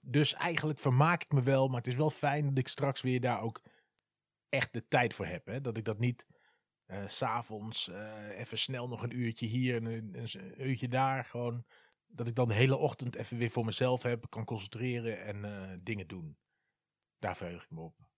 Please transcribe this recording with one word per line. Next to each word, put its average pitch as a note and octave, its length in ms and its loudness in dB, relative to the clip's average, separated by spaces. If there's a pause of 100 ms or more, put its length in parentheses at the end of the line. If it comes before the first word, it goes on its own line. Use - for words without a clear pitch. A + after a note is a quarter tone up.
Dus C#3 320 4
eigenlijk D#3 440 0
vermaak D3 440 6
ik - 100 -4
me C#3 100 6
wel, C3+ 260 6
maar B2+ 100 0
het A#2+ 80 -4
is B2+ 80 0
wel D3+ 160 4
fijn D3 340 0
dat C#3 140 2
ik B2+ 100 0
straks C#3 320 -2
weer B2+ 200 2
daar A#2+ 220 0
ook A2+ 200 -6 (880)
echt - 240 -2
de A2+ 160 -6
tijd B2 260 4
voor G2 120 -4
heb, E2+ 200 -6
hè? B2+ 140 -4
Dat A#2+ 160 -4
ik A2+ 80 -4
dat G#2+ 140 -2
niet, A#2+ 280 0 (600)
eh, G2 220 -8
's - 140 -6
avonds, A2+ 680 -4
eh, G#2 500 -12
even G#2 200 -8
snel B2 300 -2
nog A#2 140 -6
een A#2+ 160 -4
uurtje A#2 280 -2
hier B2 300 2
en A2+ 100 -2
een, A2+ 320 -6
een A#2 100 -6
s-, - 60 -8
een G2+ 340 -8
uurtje B2+ 200 -2
daar. C3 360 2
Gewoon A#2+ 400 -4 (420)
dat A#2+ 220 -6
ik A#2 60 -4
dan B2 140 4
de G#2 60 4
hele C3 220 6
ochtend C3 380 0
even A#2 240 -6
weer A#2 120 2
voor A#2 140 0
mezelf B2+ 380 2
heb, A#2+ 260 -2
kan A2 160 -4
concentreren A#2 800 -4
en, G#2 200 -6
eh, F#2+ 360 -8
dingen F#2 280 -6
doen. E2 300 -10 (800)
Daar F#2 180 -2
verheug F2 260 -8
ik - 80 -20
me D#2+ 100 -10
op. E2 160 -14 (220)